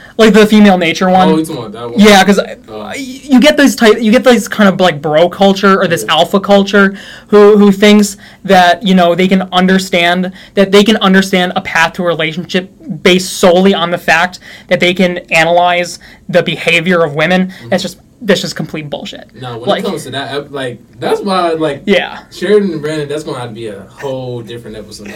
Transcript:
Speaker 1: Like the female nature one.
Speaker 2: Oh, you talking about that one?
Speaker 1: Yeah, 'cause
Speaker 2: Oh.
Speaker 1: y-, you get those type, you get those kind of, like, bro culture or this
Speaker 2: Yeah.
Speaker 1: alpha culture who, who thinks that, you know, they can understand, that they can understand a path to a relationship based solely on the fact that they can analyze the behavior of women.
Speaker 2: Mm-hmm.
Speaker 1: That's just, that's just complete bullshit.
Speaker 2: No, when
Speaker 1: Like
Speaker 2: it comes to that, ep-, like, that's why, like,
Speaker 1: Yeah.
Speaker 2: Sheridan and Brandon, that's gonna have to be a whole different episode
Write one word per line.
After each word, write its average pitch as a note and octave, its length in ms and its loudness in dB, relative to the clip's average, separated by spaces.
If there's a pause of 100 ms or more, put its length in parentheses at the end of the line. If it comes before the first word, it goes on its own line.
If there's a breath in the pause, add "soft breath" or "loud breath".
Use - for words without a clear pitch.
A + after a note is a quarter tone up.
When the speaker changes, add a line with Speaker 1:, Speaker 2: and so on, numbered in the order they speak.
(160 loud breath)
Speaker 1:
Like A3 160 4
the G#3+ 140 6
female G#3 320 6
nature E3+ 320 0
one. F#3 180 4
Speaker 2:
Oh, D#3+ 80 2
you D#3+ 80 -2
talking D#3 220 -10
about G#2 60 -14
that - 180 -12
one? - 100 0
Speaker 1:
Yeah, G3+ 240 6
'cause F#3+ 140 2
Speaker 2:
Oh. - 400 -8
Speaker 1:
y-, G#3+ 180 -12
you C4 460 -2
get D4 160 2
those C4+ 180 2
type, A3+ 240 2
you A3 100 0
get B3 140 2
those A#3+ 240 2
kind G#3+ 240 0
of, F#3+ 80 -2
like, D#3 220 0
bro D#3 260 2
culture G3 500 2
or F#3+ 80 -2
this E3 180 -2
Speaker 2:
Yeah. E3 100 -2
Speaker 1:
alpha F3 260 0
culture G3 560 2 (320 loud breath)
who, G#3 300 6
who G3+ 120 6
thinks G#3 460 2 (280 loud breath)
that, F3+ 380 2
you F#3 120 0
know, F3 200 4
they F#3 140 0
can F#3+ 140 0 (100)
understand, F#3 800 0 (220 loud breath)
that G3 180 0
they G#3 100 6
can G#3+ 140 2
understand F#3+ 600 0
a F#3+ 40 -4
path E3 340 -2
to F3+ 100 -6
a - 20 -2
relationship E3 640 -4 (320)
based F#3 320 0
solely F#3+ 400 2
on E3+ 160 -4
the F3 80 -4
fact E3+ 400 -2 (300 loud breath)
that F3 120 0
they F3+ 140 0
can F3+ 240 -2 (120)
analyze F3 680 0 (320 loud breath)
the E3+ 120 2
behavior E3 600 -2
of C#3+ 100 -4
women. F3+ 340 0
Speaker 2:
Mm-hmm. A#2+ 200 -18
Speaker 1:
That's F#3 140 -2
just, - 160 -12 (240)
that's F#3+ 200 0
just D#3+ 120 -8
complete D3+ 360 -10
bullshit. - 440 -14
Speaker 2:
No, B2 240 -14
when A#2 120 -10
Speaker 1:
Like F#3+ 120 0
Speaker 2:
it A3+ 40 -4
comes E3 180 -6
to C3+ 60 -14
that, C3+ 240 -10
ep-, C#3+ 160 -10
like, C3+ 280 -10 (220)
that's G#3 220 -4
why, F#3 300 -2
like, D#3 340 -4
Speaker 1:
Yeah. - 440 -2
Speaker 2:
Sheridan G3 420 0
and D3+ 100 -10
Brandon, D3+ 260 -6
that's D3+ 160 -8
gonna C#3+ 140 -10
have B2 120 -10
to G#2+ 40 -16
be A2+ 140 -12
a G2 160 -14
whole B2+ 580 -10
different A2+ 340 -16
episode G#2 400 -18